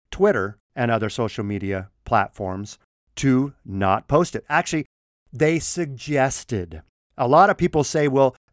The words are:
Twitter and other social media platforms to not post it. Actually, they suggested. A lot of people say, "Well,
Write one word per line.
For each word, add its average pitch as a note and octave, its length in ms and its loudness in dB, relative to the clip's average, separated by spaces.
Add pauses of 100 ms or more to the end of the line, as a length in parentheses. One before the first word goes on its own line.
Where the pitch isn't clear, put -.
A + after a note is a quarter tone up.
(100)
Twitter A2+ 480 0 (160)
and A#2+ 160 -2
other A2 200 0
social A2+ 340 -4
media G2 460 -6 (140)
platforms G2+ 720 -2 (380)
to C3+ 360 0 (120)
not G2 440 -2
post E3 260 2
it. G#2+ 140 -8
Actually, D#3 380 -2 (460)
they D#3 260 2
suggested. C3 1200 -4 (340)
A B2 120 0
lot E3+ 220 8
of F#3 60 0
people D#3+ 280 0
say, D3 240 0
"Well, C3+ 260 4 (180)